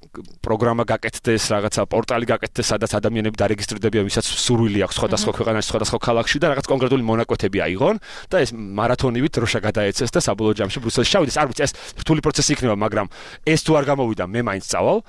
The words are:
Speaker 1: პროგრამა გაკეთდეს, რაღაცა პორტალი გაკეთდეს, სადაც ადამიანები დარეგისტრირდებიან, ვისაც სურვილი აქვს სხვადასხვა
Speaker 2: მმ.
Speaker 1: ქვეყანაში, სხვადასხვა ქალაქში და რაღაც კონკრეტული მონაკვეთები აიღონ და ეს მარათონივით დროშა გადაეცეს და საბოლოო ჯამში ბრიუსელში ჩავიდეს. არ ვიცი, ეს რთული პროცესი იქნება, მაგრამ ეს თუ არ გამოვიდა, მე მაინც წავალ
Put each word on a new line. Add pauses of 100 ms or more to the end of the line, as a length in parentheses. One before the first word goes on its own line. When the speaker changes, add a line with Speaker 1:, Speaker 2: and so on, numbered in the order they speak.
(380)
Speaker 1:
პროგრამა
გაკეთდეს,
რაღაცა
პორტალი
გაკეთდეს,
სადაც
ადამიანები
დარეგისტრირდებიან,
ვისაც
სურვილი
აქვს
სხვადასხვა
Speaker 2:
მმ.
Speaker 1:
ქვეყანაში,
სხვადასხვა
ქალაქში
და
რაღაც
კონკრეტული
მონაკვეთები
აიღონ (280)
და
ეს
მარათონივით
დროშა
გადაეცეს
და
საბოლოო
ჯამში
ბრიუსელში
ჩავიდეს.
არ
ვიცი,
ეს (220)
რთული
პროცესი
იქნება,
მაგრამ (360)
ეს
თუ
არ
გამოვიდა,
მე
მაინც
წავალ (100)